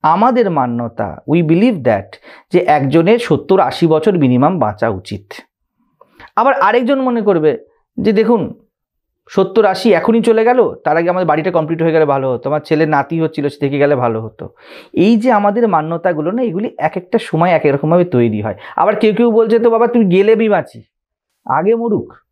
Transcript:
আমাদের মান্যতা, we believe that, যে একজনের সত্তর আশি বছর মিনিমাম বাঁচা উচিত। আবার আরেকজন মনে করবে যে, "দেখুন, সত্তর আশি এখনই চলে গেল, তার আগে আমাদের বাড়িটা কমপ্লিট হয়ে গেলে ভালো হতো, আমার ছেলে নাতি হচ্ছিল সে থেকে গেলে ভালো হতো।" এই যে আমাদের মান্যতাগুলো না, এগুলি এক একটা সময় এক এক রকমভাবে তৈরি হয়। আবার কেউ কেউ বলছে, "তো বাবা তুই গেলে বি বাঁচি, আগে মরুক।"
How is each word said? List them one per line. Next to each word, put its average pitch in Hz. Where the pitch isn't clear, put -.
আমাদের 214
মান্যতা, 120
we 165
believe 180
that, 113
যে 180
একজনের 165
সত্তর 185
আশি 160
বছর 156
মিনিমাম 139
বাঁচা 110
উচিত। -
আবার 262
আরেকজন 240
মনে 240
করবে 160
যে, 220
"দেখুন, 214
সত্তর 190
আশি 202
এখনই 220
চলে 220
গেল, 240
তার 156
আগে 170
আমাদের 180
বাড়িটা 156
কমপ্লিট 160
হয়ে 165
গেলে 156
ভালো 135
হতো, 120
আমার 151
ছেলে 156
নাতি 156
হচ্ছিল 156
সে 143
থেকে 143
গেলে 143
ভালো 117
হতো।" -
এই 220
যে 240
আমাদের 208
মান্যতাগুলো 165
না, 247
এগুলি 214
এক 156
একটা 180
সময় 170
এক 156
এক 139
রকমভাবে 165
তৈরি 117
হয়। 104
আবার 202
কেউ 214
কেউ 233
বলছে, 220
"তো 233
বাবা 226
তুই 233
গেলে 196
বি 220
বাঁচি, 156
আগে 175
মরুক।" 226